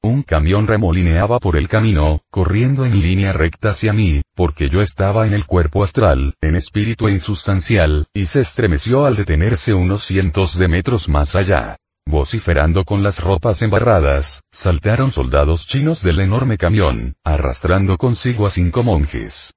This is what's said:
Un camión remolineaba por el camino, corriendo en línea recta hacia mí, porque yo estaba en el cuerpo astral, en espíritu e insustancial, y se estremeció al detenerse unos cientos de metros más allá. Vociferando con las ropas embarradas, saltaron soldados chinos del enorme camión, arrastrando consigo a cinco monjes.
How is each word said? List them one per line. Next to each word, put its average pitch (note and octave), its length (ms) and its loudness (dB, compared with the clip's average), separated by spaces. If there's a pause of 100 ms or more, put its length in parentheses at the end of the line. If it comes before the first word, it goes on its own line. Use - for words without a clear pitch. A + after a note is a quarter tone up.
Un B2 220 0
camión F#2 440 0
remolineaba F#2 720 2
por E2 180 0
el C#2+ 100 0
camino, D#2+ 640 2
corriendo A#2 560 0
en G2+ 160 2
línea F#2+ 320 0
recta F#2+ 380 -2
hacia A2 200 -2
mí, F#2 300 2 (120)
porque D#2 360 -2
yo E2+ 120 0
estaba G2+ 460 0
en G2+ 60 0
el G2+ 120 -2
cuerpo F2 380 0
astral, C#2+ 560 0
en D#2+ 160 0
espíritu G#2 540 -2
e - 20 2
insustancial, F2+ 1000 0
y G2 140 -4
se C#3 120 -2
estremeció A2+ 680 0
al B2+ 120 0
detenerse F#2+ 560 0
unos F#2 320 0
cientos F#2+ 520 0
de F2+ 120 2
metros F#2 400 0
más D2 260 0
allá. F2+ 400 0 (300)
Vociferando D#2 800 0
con G2+ 180 -2
las G2+ 180 -2
ropas F#2+ 420 0
embarradas, F2 800 0 (100)
saltaron G#2+ 580 0
soldados C#2+ 560 0
chinos D3+ 340 -2
del F2+ 200 2
enorme A2+ 360 0
camión, C#2+ 580 0 (100)
arrastrando E2+ 720 0
consigo A#2+ 500 -2
a - 20 0
cinco F2+ 320 0
monjes. D2 760 -2